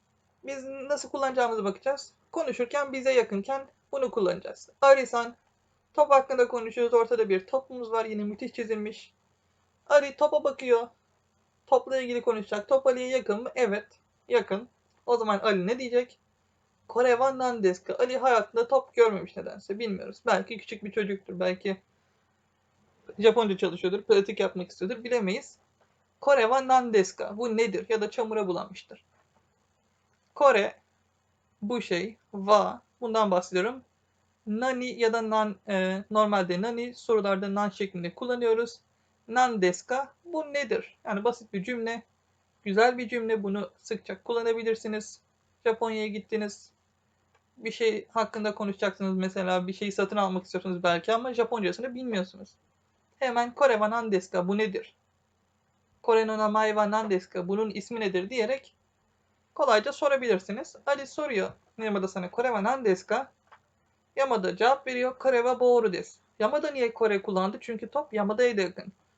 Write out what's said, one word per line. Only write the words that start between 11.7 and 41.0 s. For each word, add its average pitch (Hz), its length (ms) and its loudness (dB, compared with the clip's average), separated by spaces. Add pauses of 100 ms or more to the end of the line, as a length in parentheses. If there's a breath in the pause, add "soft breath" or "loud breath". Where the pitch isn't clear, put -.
ilgili 240 220 -2
konuşacak. 214 460 -2
Top 269 180 2
Ali'ye 254 220 0
yakın 247 340 -2
mı? 247 120 -10
Evet. 208 320 0 (420)
Yakın. 220 400 -2 (380)
O 240 100 2
zaman 214 220 0
Ali 202 280 2
ne 247 120 0
diyecek? 247 400 -2 (720)
"Kore 247 220 4
wa 262 280 2
nan 240 260 -2
desu 180 200 2
ka?" 196 140 -6
Ali 254 200 0
hayatında 233 500 2
top 254 260 0
görmemiş 214 420 2
nedense. 196 420 -10
Bilmiyoruz. 208 480 -8
Belki 202 320 -2
küçük - 260 -14
bir 208 80 -10
çocuktur. 196 480 -6
Belki 185 360 -2 (1400)
Japonca 214 380 4
çalışıyordur. 185 460 -2
Pratik 202 380 2
yapmak 185 300 -2
istiyordur. 226 340 -8
Bilemeyiz. 233 540 -2 (600)
"Kore 277 220 4
wa 254 260 2
nan 247 260 4
desu 190 220 4
ka?" - 220 -8
Bu 226 180 -2
nedir? 220 320 0
Ya 220 120 0
da 208 100 -2
çamura 220 380 -2
bulanmıştır. - 560 -8 (1300)
Kore, 240 400 6 (880)
bu 220 200 -2
şey, 190 340 -4 (140)
wa, 196 520 2 (180)
bundan 220 300 0
bahsediyorum. 185 520 0 (640)
Nani 247 400 -2
ya 233 260 0
da 226 180 -2
nan, 214 260 0 (120)
e, 190 420 -2
normalde 202 520 2
nani 240 320 -6
sorularda 202 600 0
nan 208 160 0
şeklinde 175 440 -8
kullanıyoruz. 240 640 -2 (480)
"Nan 226 340 2
desu 180 240 0
ka?" 269 260 -4 (120)
Bu 311 280 -6
nedir? - 520 -4